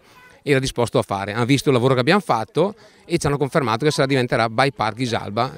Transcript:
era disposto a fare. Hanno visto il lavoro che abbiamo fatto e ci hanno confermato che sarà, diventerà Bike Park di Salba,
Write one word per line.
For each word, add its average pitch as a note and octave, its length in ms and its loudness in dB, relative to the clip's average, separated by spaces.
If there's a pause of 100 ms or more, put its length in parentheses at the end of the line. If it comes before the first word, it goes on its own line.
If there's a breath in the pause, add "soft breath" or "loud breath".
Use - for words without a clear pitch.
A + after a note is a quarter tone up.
(440 soft breath)
era C#3 160 2
disposto B2 400 -2
a - 20 2
fare. G2 300 -4
Hanno A2+ 140 -2
visto C#3 240 2
il C3+ 40 4
lavoro B2+ 200 2
che B2+ 60 0
abbiamo E3 200 2
fatto D3 560 -2 (280 soft breath)
e E3+ 140 -2
ci - 80 -4
hanno C#3+ 120 -2
confermato C3 460 0
che D3+ 60 2
sarà, C#3 160 0
diventerà B2 420 0
Bike B2+ 280 0
Park A2 180 -2
di B2 100 -6
Salba, A2+ 540 -4